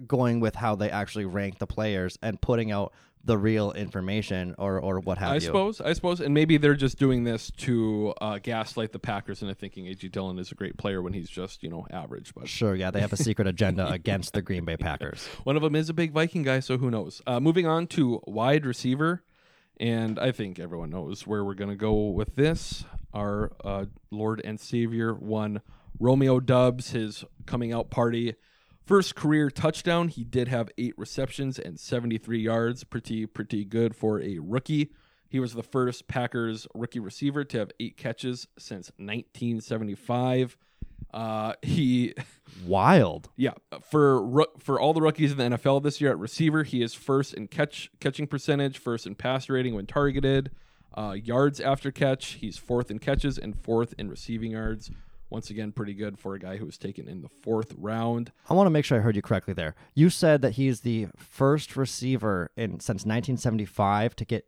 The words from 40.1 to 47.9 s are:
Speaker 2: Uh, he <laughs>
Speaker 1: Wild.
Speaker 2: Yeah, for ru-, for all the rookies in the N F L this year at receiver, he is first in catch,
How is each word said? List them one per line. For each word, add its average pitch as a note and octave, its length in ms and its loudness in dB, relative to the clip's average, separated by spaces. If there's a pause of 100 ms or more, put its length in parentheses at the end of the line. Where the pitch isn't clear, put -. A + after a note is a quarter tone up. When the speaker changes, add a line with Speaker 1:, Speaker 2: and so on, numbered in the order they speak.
Speaker 2:
Uh, A2 480 -4
he B2+ 540 2 (240)
<laughs> - 280 -20
Speaker 1:
Wild. G2 720 6
Speaker 2:
Yeah, B2+ 160 0 (300)
for C3+ 420 4
ru-, C3 220 4 (120)
for C3+ 220 0
all D#3 140 4
the D#3+ 80 2
rookies D#3 300 4
in - 60 -6
the B2 60 2
N A#2+ 80 2
F A#2+ 140 0
L C#3 140 4
this C#3+ 200 -2
year C#3+ 100 4
at F#2+ 80 0
receiver, D#3 440 2
he B2+ 200 -2
is A#2 120 -4
first C#3 400 0
in G#2 140 -10
catch, - 420 -4 (100)